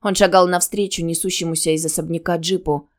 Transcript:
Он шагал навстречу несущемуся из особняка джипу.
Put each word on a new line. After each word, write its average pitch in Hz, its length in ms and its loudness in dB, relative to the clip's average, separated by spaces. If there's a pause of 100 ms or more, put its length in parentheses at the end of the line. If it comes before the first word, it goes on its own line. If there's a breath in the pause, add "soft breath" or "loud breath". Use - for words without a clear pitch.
Он 196 120 0
шагал 185 320 6
навстречу 180 540 -2
несущемуся 165 680 -2
из 160 140 0
особняка 165 500 -4
джипу. 165 640 -2